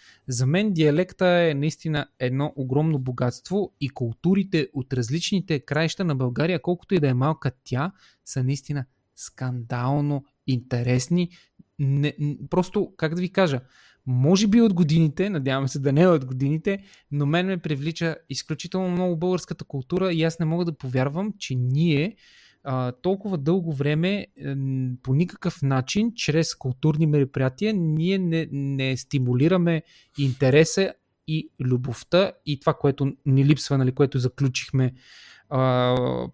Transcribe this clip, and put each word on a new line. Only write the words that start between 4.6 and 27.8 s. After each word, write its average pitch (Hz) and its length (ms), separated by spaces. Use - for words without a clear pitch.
от 131 200
различните 147 680
краища 160 440
на 156 100
България, 131 480
колкото 180 320
и 175 60
да 147 80
е 127 60
малка 143 360
тя, 147 280
са 131 200
наистина 139 400
скандално 131 1080
интересни. 127 840
Не, 139 400
н-, 147 160
просто, 180 460
как 160 180
да 175 60
ви 180 120
кажа, 147 280
може 147 400
би 214 140
от 226 140
годините, 165 560
надявам 135 380
се 147 100
да 135 140
не 143 100
е 185 60
от 156 160
годините, 147 580
но 143 160
мен 170 200
ме 190 120
привлича 160 580
изключително 175 600
много 180 260
българската 175 480
култура 180 480
и 160 100
аз 165 160
не 165 80
мога 170 180
да 170 140
повярвам, 139 600
че - 160
ние, 143 600
а, 127 280
толкова 190 460
дълго 165 340
време, 151 540
м, 135 440
по 131 120
никакъв 175 480
начин, 135 540
чрез 156 380
културни 151 520
мероприятия, 143 680
ние 170 440